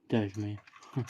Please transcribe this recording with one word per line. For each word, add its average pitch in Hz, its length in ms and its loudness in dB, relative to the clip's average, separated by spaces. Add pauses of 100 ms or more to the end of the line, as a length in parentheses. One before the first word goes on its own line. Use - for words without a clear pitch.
теж 104 280 2
мені. 104 220 -2 (340)
Хм. 131 180 0